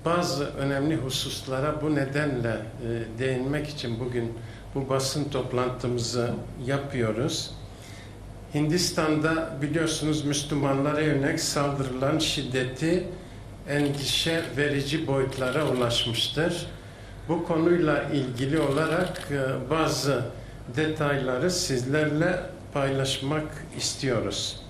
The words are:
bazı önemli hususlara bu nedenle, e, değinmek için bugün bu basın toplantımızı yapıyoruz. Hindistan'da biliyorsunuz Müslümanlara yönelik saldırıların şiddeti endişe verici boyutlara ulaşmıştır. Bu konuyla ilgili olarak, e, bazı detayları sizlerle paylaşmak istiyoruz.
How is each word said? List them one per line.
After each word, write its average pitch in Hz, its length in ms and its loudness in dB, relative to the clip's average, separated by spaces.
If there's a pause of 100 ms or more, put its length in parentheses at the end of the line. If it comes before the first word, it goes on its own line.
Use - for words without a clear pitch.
bazı 160 400 2
önemli 139 520 0
hususlara 135 840 -2
bu 151 120 2
nedenle, 139 560 0
e, 113 680 -4
değinmek 131 500 0
için 117 320 -4
bugün 117 320 -2 (420)
bu 135 140 -2
basın 135 360 0
toplantımızı 123 1040 0 (360)
yapıyoruz. 127 880 0 (1000)
Hindistan'da 160 960 2 (120)
biliyorsunuz 151 600 0
Müslümanlara 143 760 2
yönelik 151 400 2
saldırıların 139 760 0
şiddeti 131 880 0 (640)
endişe 147 760 2 (140)
verici 143 500 0
boyutlara 135 600 2
ulaşmıştır. 127 1000 0 (600)
Bu 165 160 0
konuyla 165 580 4
ilgili 139 580 0
olarak, 156 680 2
e, 135 400 -2
bazı 139 540 2 (520)
detayları 143 760 2
sizlerle 151 880 2 (340)
paylaşmak 135 680 0 (340)
istiyoruz. - 920 -2